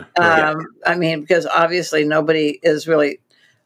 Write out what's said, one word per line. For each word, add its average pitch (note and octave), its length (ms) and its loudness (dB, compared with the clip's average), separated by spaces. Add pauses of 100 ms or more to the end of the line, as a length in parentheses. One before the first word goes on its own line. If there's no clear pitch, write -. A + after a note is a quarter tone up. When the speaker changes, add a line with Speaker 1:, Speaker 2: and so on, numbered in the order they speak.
(180)
Speaker 1:
Right. E3+ 200 4
Speaker 2:
Um, D#3 280 -2 (200)
I F3 80 0
mean, E3 260 -2
because E3 260 0
obviously E3 580 0
nobody D#3 580 0
is D3+ 260 0
really, D3+ 300 0 (480)